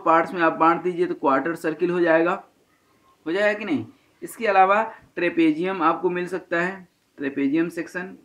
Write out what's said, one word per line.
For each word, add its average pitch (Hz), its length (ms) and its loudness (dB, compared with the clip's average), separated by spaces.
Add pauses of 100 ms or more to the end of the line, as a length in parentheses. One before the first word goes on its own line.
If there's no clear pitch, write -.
parts 165 280 2
में 180 80 -4
आप 160 120 2
बांट 165 300 2
दीजिए 175 240 -2
तो 170 80 -4
क्वार्टर 143 400 0
circle 165 340 -4
हो 175 120 0
जाएगा, 165 300 4 (920)
हो 156 60 -6
जाएगा 208 280 0
कि 214 60 -10
नहीं? 127 200 -2 (360)
इसके 214 260 -8
अलावा 196 340 4 (340)
trapezium 170 680 0
आपको 170 260 2
मिल 180 180 -4
सकता 175 340 -4
है, 185 260 -6 (300)
trapezium 143 520 -2
section, 180 560 -10